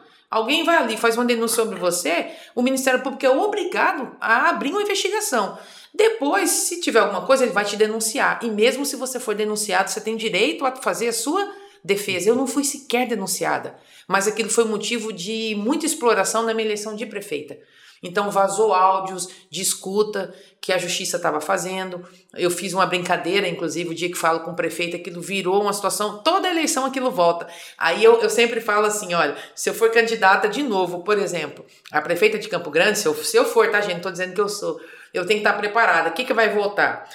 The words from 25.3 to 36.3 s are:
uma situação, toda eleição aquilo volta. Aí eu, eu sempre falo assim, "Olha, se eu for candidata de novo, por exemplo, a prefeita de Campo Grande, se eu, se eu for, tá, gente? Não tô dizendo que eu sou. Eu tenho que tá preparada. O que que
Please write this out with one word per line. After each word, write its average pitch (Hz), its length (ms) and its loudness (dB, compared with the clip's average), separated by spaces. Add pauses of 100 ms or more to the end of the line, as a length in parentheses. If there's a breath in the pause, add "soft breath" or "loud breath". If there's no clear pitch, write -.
uma 208 120 0
situação, 208 480 -4
toda 370 280 2
eleição 302 360 0
aquilo 262 240 -2
volta. 170 380 2 (300 loud breath)
Aí 190 260 0
eu, 226 160 10
eu 208 100 2
sempre 233 300 2
falo 214 260 2
assim, 208 280 -2
"Olha, 151 220 2 (200 loud breath)
se - 140 -4
eu 196 40 -4
for 226 180 2
candidata 214 580 4
de 214 120 -2
novo, 185 420 -2
por 208 140 2
exemplo, 165 480 -6 (260 loud breath)
a 147 100 0
prefeita 170 360 2
de - 120 -8
Campo - 200 -4
Grande, 196 300 4
se 156 80 0
eu, 151 80 2
se - 220 0
eu 247 80 6
for, 220 260 4
tá, 208 80 2
gente? 185 160 -2
Não 170 60 -8
tô 190 100 -6
dizendo 180 220 -6
que 196 80 0
eu 202 80 0
sou. 170 300 -6 (340 loud breath)
Eu 180 120 -2
tenho 208 140 2
que 214 60 0
tá 208 80 4
preparada. 208 560 2
O 160 40 -8
que 254 120 -4
que 254 80 0